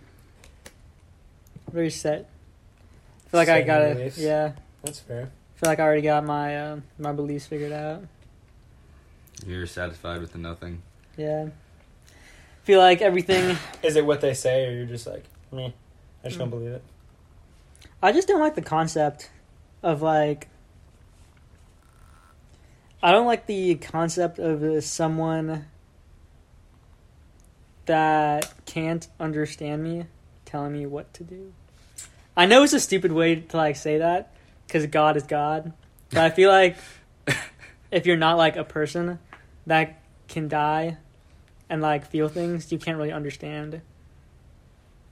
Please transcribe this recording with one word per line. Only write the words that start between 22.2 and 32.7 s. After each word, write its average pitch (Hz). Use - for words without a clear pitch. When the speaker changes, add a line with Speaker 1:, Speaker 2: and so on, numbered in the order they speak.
Speaker 1:
I 175
don't 226
like 233
the 190
concept 165
of, 156
uh, 156
someone 160
that 156
can't 165
understand 151
me 170
telling 147
me 147
what 139
to 175
do. 185
I 175
know 240
it's 285